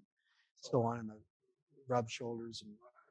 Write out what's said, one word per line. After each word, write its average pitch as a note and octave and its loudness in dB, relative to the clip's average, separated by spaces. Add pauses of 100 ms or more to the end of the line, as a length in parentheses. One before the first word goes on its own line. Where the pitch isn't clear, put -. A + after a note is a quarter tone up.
(560)
so - 4
on, A#2 2
and A2 -8
the, G#2+ -14 (720)
rubbed A#2+ 4
shoulders A#2 -6
and G#2 -16 (380)